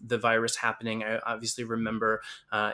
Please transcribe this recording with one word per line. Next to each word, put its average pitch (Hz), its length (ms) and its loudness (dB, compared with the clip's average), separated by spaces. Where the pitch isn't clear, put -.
the 117 140 0
virus 113 380 4
happening. 113 480 -2
I 110 240 -2
obviously 117 380 -4
remember, 113 580 0
uh, 107 220 2